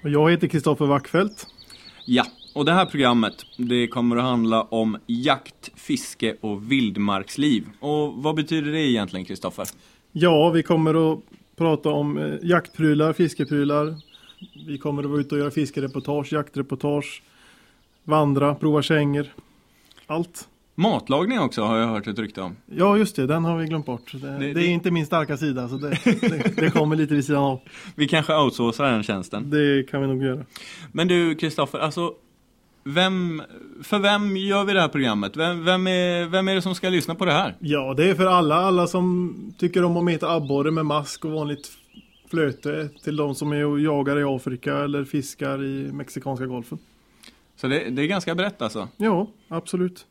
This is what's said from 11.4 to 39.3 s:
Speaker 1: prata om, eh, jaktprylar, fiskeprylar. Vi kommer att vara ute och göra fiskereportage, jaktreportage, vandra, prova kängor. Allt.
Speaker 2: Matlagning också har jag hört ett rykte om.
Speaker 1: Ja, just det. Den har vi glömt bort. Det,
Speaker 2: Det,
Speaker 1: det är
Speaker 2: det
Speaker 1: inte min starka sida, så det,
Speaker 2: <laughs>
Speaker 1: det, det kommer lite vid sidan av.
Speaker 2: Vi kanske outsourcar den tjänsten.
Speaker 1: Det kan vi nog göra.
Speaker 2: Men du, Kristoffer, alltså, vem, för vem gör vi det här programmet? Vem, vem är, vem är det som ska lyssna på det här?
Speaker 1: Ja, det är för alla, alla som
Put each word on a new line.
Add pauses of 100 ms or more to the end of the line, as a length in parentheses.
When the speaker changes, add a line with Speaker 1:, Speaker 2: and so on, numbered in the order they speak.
Speaker 1:
prata
om,
eh,
jaktprylar,
fiskeprylar. (720)
Vi
kommer
att
vara
ute
och
göra
fiskereportage,
jaktreportage, (800)
vandra,
prova
kängor. (800)
Allt. (300)
Speaker 2:
Matlagning
också
har
jag
hört
ett
rykte
om. (100)
Speaker 1:
Ja,
just
det.
Den
har
vi
glömt
bort.
Det,
Speaker 2:
Det,
Speaker 1:
det
är
Speaker 2:
det
Speaker 1:
inte
min
starka
sida,
så
det,
Speaker 2:
<laughs> (240)
Speaker 1:
det,
det
kommer
lite
vid
sidan
av. (360)
Speaker 2:
Vi
kanske
outsourcar
den
tjänsten.
Speaker 1:
Det
kan
vi
nog
göra. (460)
Speaker 2:
Men
du,
Kristoffer,
alltså, (720)
vem, (420)
för
vem
gör
vi
det
här
programmet?
Vem,
vem
är,
vem
är
det
som
ska
lyssna
på
det
här?
Speaker 1:
Ja,
det
är
för
alla,
alla
som (220)